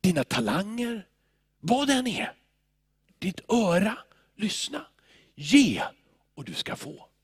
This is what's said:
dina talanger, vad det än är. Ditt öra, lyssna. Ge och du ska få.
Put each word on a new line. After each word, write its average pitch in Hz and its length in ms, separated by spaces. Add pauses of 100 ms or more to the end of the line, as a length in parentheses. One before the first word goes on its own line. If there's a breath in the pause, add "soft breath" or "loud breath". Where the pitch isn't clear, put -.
dina 160 240
talanger, 220 800 (540)
vad 254 260
det 277 60
än 254 140
är. - 260 (840)
Ditt 180 220 (120)
öra, 208 460 (380 soft breath)
lyssna. - 500 (480 soft breath)
Ge 147 480 (520)
och 131 100
du - 100
ska - 220
få. - 300 (180)